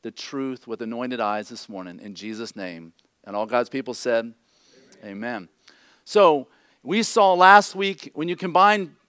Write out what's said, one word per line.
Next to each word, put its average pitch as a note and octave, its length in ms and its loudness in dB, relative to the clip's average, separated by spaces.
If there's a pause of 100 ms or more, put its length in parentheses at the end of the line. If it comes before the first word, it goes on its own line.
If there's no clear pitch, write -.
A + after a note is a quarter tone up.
the A#2 80 -10
truth C3+ 560 -10
with A2+ 160 -10
anointed A#2+ 380 -8
eyes G#2+ 280 -4
this - 220 -18
morning F#2 320 -14
in G#2 120 -16
Jesus' G#2+ 400 -12
name. E2+ 380 -14 (320)
And G2+ 100 -16
all G#2 120 -4
God's A#2+ 240 -2
people B2+ 240 -8
said, A#2 400 -4 (680)
Amen. G#2+ 80 -16
Amen. G#2 380 -12 (560)
So D#3+ 440 4 (340)
we G3 200 -2
saw G3 320 4
last F#3+ 400 8
week, F#3+ 400 -6
when D3+ 120 -6
you F3 100 -6
combine F#3 600 2 (120)